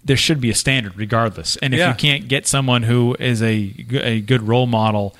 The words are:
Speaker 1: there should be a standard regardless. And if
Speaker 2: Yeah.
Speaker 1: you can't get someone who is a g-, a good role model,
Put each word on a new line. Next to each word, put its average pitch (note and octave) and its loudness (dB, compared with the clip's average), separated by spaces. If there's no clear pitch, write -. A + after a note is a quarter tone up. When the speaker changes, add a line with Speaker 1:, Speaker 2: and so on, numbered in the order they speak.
Speaker 1:
there C3+ 2
should D3+ 0
be A#2+ 0
a G#2 0
standard B2 -2
regardless. A2 -2
And C3 -2
if D#3 2
Speaker 2:
Yeah. F3 2
Speaker 1:
you A#2+ -2
can't C#3 0
get C3+ -2
someone B2+ 2
who A#2+ 2
is A#2 0
a A2 0
g-, A#2 -8
a A2+ -2
good A2 0
role B2 2
model, A2 0